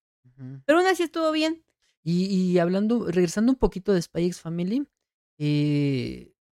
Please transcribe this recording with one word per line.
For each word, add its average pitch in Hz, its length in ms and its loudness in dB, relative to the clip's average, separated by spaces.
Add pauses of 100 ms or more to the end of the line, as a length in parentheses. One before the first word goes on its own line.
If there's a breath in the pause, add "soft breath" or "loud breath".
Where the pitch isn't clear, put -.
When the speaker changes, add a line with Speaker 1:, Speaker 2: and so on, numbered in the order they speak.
(240)
Speaker 1:
Ujú. 135 420 -18
Speaker 2:
Pero 311 140 4
aún 359 80 2
así 359 160 0
estuvo 320 280 -2
bien. 320 320 -2 (380)
Speaker 1:
Y, 175 240 -2
y 185 320 2
hablando, 196 480 0
regresando 185 460 0
un 254 60 -2
poquito 202 360 0
de 175 80 2
Spy 170 240 -4
X 175 140 -4
Family, 180 460 -4 (520)
eh, 147 960 -2 (200)